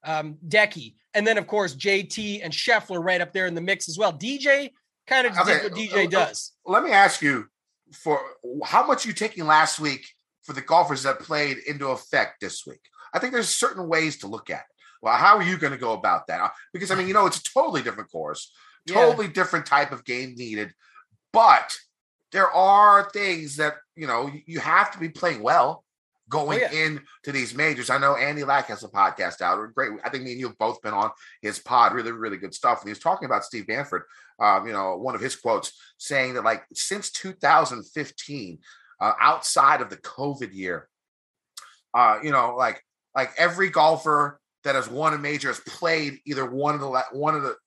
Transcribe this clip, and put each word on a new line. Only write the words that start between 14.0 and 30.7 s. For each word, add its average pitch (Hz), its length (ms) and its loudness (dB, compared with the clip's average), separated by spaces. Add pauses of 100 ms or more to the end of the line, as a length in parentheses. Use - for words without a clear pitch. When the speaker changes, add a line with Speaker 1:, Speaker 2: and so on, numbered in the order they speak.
Speaker 2:
to 101 80 -14
look 107 220 -12
at 80 120 -8
it. - 40 -20 (380)
Well, 113 120 2
how 202 220 8
are 196 60 0
you 175 140 -2
gonna 143 200 -4
go 117 160 -4
about 90 320 0
that? 85 160 -4
Uh, 101 80 0 (240)
because, 180 160 -8
I 190 60 0
mean, 185 120 -2
you 190 60 -4
know, 202 140 4
it's - 100 -2
a - 60 -12 (100)
totally 160 300 0
different 107 280 -10
course, 78 400 -10 (360)
Speaker 1:
Yeah. 180 80 -2
Speaker 2:
totally 233 320 6
different 170 400 -2
type 143 240 2
of 123 140 -14
game 127 300 -8
needed, 107 380 -8 (580)
but 208 460 6 (540)
there 185 180 2
are 202 600 6
things 165 480 -6
that, 151 160 -2 (200)
you 156 140 -10
know, 120 160 0
y-, 143 220 -10
you 165 160 -8
have 185 300 4
to 196 60 -16
be 165 120 -8
playing 151 340 -4
well 147 400 2 (460)
going 151 300 0
Speaker 1:
Oh, - 20 0 (100)
yeah. - 0 -
Speaker 2:
into 151 640 -6
these 120 200 -4
majors. 131 360 -2
I 131 80 2
know 139 180 2
Andy 143 300 -2
Lack 139 220 0
has 107 180 -12
a - 20 -16
podcast 92 540 0
out. 101 340 -2
Great. 131 160 -4 (140)
I 120 40 -4
think 131 140 -8
me 127 80 -12
and 123 80 -12
you 127 80 -6
have 110 100 -12
both 113 240 -4